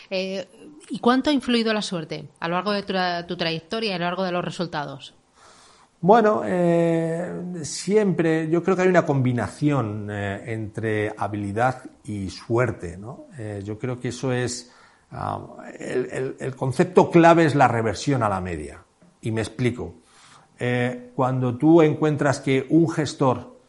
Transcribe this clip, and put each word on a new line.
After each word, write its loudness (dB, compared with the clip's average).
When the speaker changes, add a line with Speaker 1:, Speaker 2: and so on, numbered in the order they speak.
Speaker 1:
Eh, -4
¿y -8
cuánto 2
ha 2
influido 0
la -2
suerte -8
a -4
lo -2
largo -2
de -2
tu, -6
tu -8
trayectoria -4
y -4
a -4
lo -2
largo -2
de -2
los -2
resultados? -8
Speaker 2:
Bueno, 6
eh, 0
siempre, 0
yo 2
creo 2
que 0
hay 4
una 4
combinación, 0
eh, -6
entre -4
habilidad -2
y -8
suerte, -2
¿no? -16
Eh, -10
yo -8
creo -6
que -6
eso -4
es, -4
ah, -6
el, -4
el, -6
el -8
concepto 2
clave 8
es 2
la 6
reversión 0
a 2
la -2
media. -8
Y -6
me -2
explico. -4
Eh, -2
cuando 0
tú 8
encuentras 2
que 0
un 6
gestor -2